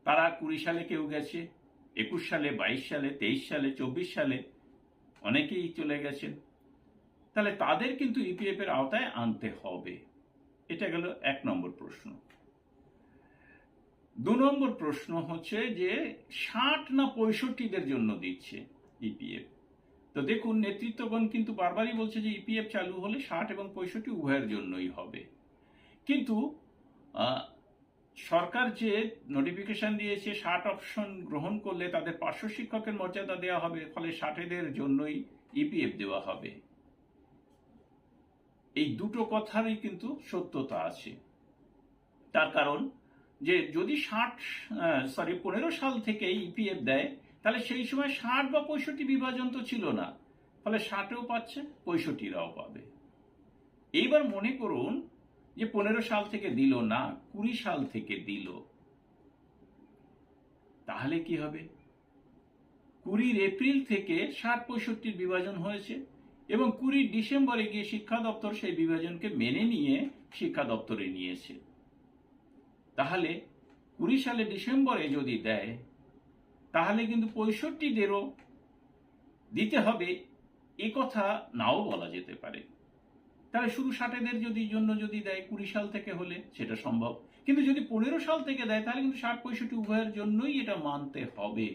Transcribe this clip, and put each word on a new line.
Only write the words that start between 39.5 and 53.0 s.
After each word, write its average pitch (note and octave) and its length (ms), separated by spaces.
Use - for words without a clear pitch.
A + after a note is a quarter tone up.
কিন্তু F#3+ 240
সত্যতা - 480
আছে। - 220
তার D#3 220
কারণ D3 240
যে F3+ 80
যদি A3 180
ষাট, A3+ 340
আহ, E3 600
সরি, E3+ 180
পনেরো C4 260
সাল C4 140
থেকে G#3 180
ইপিএফ F#3+ 320
দেয়, C#3 180
তাহলে A#3 180
সেই B3 200
সময় C#4 300
ষাট C4 340
বা D4 160
পঁয়ষট্টি D4 340
বিভাজন B3+ 420
তো B3+ 40
ছিল A3+ 140
না, E2+ 80
ফলে A3 160
ষাটেও G#3 400
পাচ্ছে, A#3 300
পঁয়ষট্টিরাও G2+ 720
পাবে। - 240